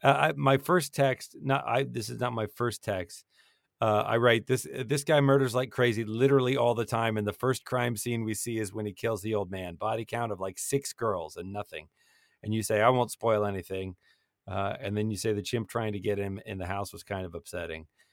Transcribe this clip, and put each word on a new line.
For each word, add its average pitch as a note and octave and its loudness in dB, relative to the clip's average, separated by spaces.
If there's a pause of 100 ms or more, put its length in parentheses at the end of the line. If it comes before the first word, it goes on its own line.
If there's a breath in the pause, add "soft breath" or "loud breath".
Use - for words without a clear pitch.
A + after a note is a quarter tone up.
uh, C#3 6
I, C#3+ 4
my C#3 4
first D#3+ 0
text, C3+ 0
not, C3+ 0
I, A#2+ 2
this A#2+ -6
is A#2+ -8
not B2 -2
my A2 -2
first - -4
text. F#2 -6 (560)
Uh, A2 4
I A2+ 0
write, A#2 4
"This, B2+ 0 (180)
this C#3 -2
guy D3+ 4
murders C#3 4
like B2+ 0
crazy A2+ 2
literally B2+ 4
all A#2+ 4
the A2+ -2
time. A2+ 0
And G#2 0
the G2+ -2
first - -2
crime A#2+ -2
scene A#2 -2
we A2 -2
see A2+ -4
is G2 -4
when G#2+ -4
he G#2 -4
kills A2 -2
the G#2+ -2
old G2 -2
man. F2+ -8
Body A2+ -4
count A#2 -4
of, F#2+ -6
like, F#2+ -6
six - -2
girls F#2 -4
and F#2 -8
nothing." E2 -10 (540)
And G#2+ -2
you A2 0
say, G#2 2
"I A2+ 8
won't B2 2
spoil G#2+ 2
anything." F#2+ -6 (500)
Uh, G2 -4
and G#2 -4
then G#2+ 0
you G2+ -4
say, A2 0
"The G2+ -2
chimp A2+ -4
trying A2 -4
to G2+ -6
get G2+ -2
him G2 -4
in G2 -8
the F2+ -6
house G2 -6
was - -16
kind F#2+ -6
of E2+ -12
upsetting." E2 -10 (240)